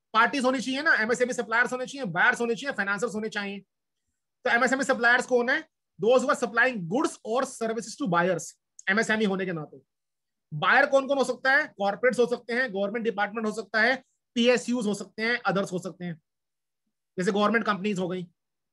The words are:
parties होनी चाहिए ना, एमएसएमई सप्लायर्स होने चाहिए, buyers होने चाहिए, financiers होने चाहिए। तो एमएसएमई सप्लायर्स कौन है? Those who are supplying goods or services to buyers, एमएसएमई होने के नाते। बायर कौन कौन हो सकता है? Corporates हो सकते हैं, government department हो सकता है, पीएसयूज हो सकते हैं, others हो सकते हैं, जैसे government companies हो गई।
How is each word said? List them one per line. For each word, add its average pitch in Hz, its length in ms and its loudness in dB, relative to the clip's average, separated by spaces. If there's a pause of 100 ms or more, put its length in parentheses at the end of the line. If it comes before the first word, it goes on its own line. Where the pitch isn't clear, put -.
(140)
parties 233 300 2
होनी 262 160 2
चाहिए 262 220 -4
ना, 320 120 2
एमएसएमई 240 400 0
सप्लायर्स 233 400 0
होने 254 120 -6
चाहिए, 269 200 -10
buyers 208 360 2
होने 233 140 0
चाहिए, 269 200 -6
financiers 202 400 -4
होने 214 140 -6
चाहिए। 202 300 -8 (840)
तो 247 40 2
एमएसएमई 254 340 2
सप्लायर्स 240 420 2
कौन 240 240 2
है? 311 180 -2 (320)
Those 233 240 4
who 277 100 0
are - 100 -2
supplying 233 440 0
goods 277 260 0 (140)
or 233 140 0
services 226 600 -6
to 285 80 -2
buyers, 170 420 0 (380)
एमएसएमई 220 360 2
होने 190 200 0
के 185 60 -6
नाते। 156 300 -10 (720)
बायर 196 320 4
कौन 269 220 2
कौन 277 100 0
हो 262 60 2
सकता 247 280 0
है? 285 160 4
Corporates 208 520 0
हो 240 60 6
सकते 233 280 -6
हैं, 247 200 -2
government 202 320 -4
department 208 420 -2
हो 214 40 -2
सकता 214 300 -2
है, 254 220 2 (320)
पीएसयूज 240 500 2
हो 208 80 0
सकते 202 300 -8
हैं, 233 180 0
others 190 300 -2
हो 180 80 -4
सकते 175 260 -10
हैं, 170 160 -10 (960)
जैसे 185 140 0
government 208 340 2
companies 202 340 -2
हो 185 80 -4
गई। 180 160 -6 (500)